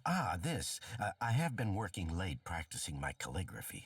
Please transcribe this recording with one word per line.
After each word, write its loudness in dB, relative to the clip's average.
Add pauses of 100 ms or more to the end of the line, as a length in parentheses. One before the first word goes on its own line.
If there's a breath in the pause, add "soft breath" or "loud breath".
Ah, 2
this. 0 (200 loud breath)
Uh, 2 (100)
I 2
have 6
been 2
working 0
late 0
practicing -4
my -2
calligraphy. -4